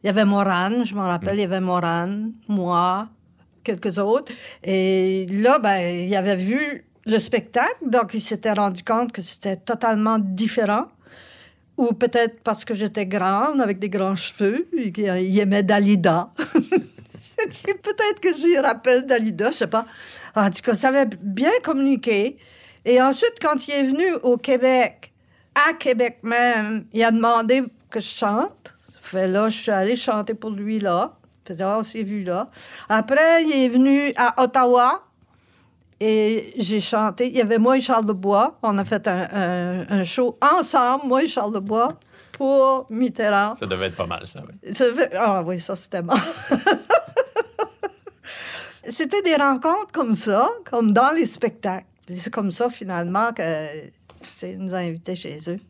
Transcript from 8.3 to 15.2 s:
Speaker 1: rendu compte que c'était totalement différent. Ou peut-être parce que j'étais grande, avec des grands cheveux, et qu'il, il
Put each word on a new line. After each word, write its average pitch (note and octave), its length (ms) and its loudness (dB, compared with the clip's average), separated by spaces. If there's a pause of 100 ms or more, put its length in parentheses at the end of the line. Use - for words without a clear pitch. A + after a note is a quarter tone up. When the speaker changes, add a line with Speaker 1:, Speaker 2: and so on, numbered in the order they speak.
Speaker 1:
rendu G3+ 300 -2
compte A#3 280 -2
que G3 100 -12
c'était F#3+ 360 -8
totalement A3 640 0
différent. G#3 640 -2 (920)
Ou A#3 180 0
peut-être A#3 500 0
parce G#3+ 200 -4
que A#3 100 -6
j'étais G#3 320 -4
grande, G3+ 540 0
avec G#3 200 -2
des G3+ 100 -4
grands F#3+ 260 -2
cheveux, G#3+ 520 -2 (100)
et A3 160 -2
qu'il, G#3 120 -2 (120)
il F#3+ 220 0